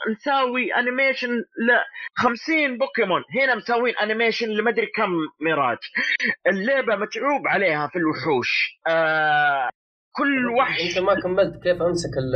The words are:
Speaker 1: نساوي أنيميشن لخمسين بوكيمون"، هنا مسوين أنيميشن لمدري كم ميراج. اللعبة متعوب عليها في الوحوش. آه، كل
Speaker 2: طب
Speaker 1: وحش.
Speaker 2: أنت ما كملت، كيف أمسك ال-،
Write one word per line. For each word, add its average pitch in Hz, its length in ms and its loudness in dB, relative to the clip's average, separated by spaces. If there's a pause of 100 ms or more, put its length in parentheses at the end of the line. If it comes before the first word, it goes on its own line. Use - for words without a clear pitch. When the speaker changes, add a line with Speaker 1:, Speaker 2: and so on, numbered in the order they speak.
(120)
Speaker 1:
نساوي 254 640 0
أنيميشن 247 540 0 (880)
لخمسين 254 600 0
بوكيمون"، 226 440 0 (200)
هنا 262 140 2
مسوين 233 420 -2
أنيميشن 220 520 0
لمدري 214 360 0 (100)
كم 208 160 0 (300)
ميراج. 143 360 0 (680)
اللعبة 214 480 0
متعوب 214 520 -2
عليها 156 400 0
في - 120 -8
الوحوش. 143 880 0
آه، 151 840 2 (460)
كل 269 340 0
Speaker 2:
طب 233 100 -2
Speaker 1:
وحش. 254 220 0
Speaker 2:
أنت 175 240 -2
ما 202 80 4 (100)
كملت، 180 400 0
كيف 175 180 2
أمسك 170 360 0
ال-، 131 180 0